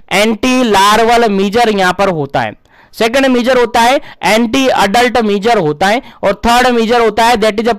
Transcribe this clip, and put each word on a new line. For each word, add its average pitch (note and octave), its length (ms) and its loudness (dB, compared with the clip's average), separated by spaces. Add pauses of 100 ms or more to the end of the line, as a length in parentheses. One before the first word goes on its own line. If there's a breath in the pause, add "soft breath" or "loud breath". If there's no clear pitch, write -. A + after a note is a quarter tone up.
(120)
एंटी A3+ 520 0
लार्वल A3 680 2
measure G3+ 400 0
यहाँ F#3+ 240 0
पर G3 160 -2
होता C#3+ 300 -4
है। A2 160 -4 (380 soft breath)
Second A#3 320 0
measure B3+ 320 0
होता A#3+ 240 0
है C4 200 2 (220 loud breath)
एंटी A#3 440 0
अडल्ट A#3 500 0
measure G#3+ 400 0
होता D#3 300 -2
है, A3+ 140 -2 (220 loud breath)
और G3 100 0
third A#3+ 340 0
measure A#3 340 0
होता A3+ 240 0
है B3 100 2
that G#3+ 240 -2
is A3+ 80 -2
a A#3 120 0